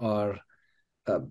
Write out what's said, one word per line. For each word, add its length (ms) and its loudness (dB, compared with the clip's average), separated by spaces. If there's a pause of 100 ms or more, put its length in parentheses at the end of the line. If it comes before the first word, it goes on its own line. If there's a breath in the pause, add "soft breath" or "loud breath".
are, 360 0 (680)
uh, 120 2 (120)